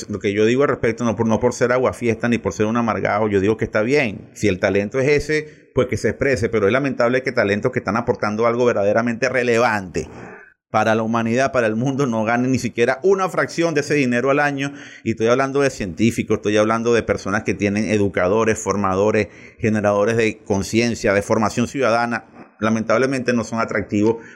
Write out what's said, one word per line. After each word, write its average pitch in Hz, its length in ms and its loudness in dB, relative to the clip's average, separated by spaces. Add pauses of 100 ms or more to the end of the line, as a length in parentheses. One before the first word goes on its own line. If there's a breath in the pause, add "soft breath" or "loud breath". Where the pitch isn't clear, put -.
lo 101 100 -6
que 101 120 -2
yo 107 140 2
digo 127 160 2
al 143 80 2
respecto, 120 340 -2
no 113 120 0
por, 113 120 -2
no 110 120 2
por 120 140 0
ser 120 180 0
aguafiesta 120 580 0
ni 117 80 2
por 101 160 -2
ser 107 140 0
un 117 100 -2
amargado, 104 520 0
yo 101 100 2
digo 107 180 2
que 113 80 -4
está 110 160 -2
bien. 120 520 -2
Si - 140 -2
el 95 120 0
talento 101 400 0
es 131 80 0
ese, 151 680 -2
pues 127 140 0
que 110 100 -4
se 113 120 0
exprese, 120 400 0
pero 104 180 2
es 101 40 4
lamentable 127 520 0
que - 80 -4
talentos 104 400 2
que 123 80 -2
están 110 180 -2
aportando 110 480 0
algo 120 200 2
verdaderamente 113 600 2
relevante 117 800 0 (640 loud breath)
para 110 220 2
la 113 80 0
humanidad, 117 500 0
para 123 140 2
el 110 100 0
mundo, 131 300 -2
no 113 200 -2
ganen 120 260 0
ni 123 80 0
siquiera 120 420 0
una 190 260 2
fracción 165 460 -2
de 147 80 0
ese 147 140 -2
dinero 123 340 2
al 143 100 2
año. 143 320 -2 (320 loud breath)
Y 110 80 -2
estoy 110 140 0
hablando 135 360 2
de 139 100 2
científicos, 107 680 -2
estoy 104 200 0
hablando 113 360 2
de 113 80 4
personas 101 400 -2
que 107 140 -2
tienen 101 340 0
educadores, 101 720 2
formadores, 101 680 0 (280 loud breath)
generadores 107 580 0
de 113 280 -2
conciencia, 110 680 0
de 98 120 2
formación 110 440 0
ciudadana. 120 920 -4
Lamentablemente 117 760 0
no 117 120 0
son 113 160 -4
atractivos 110 560 0 (180 loud breath)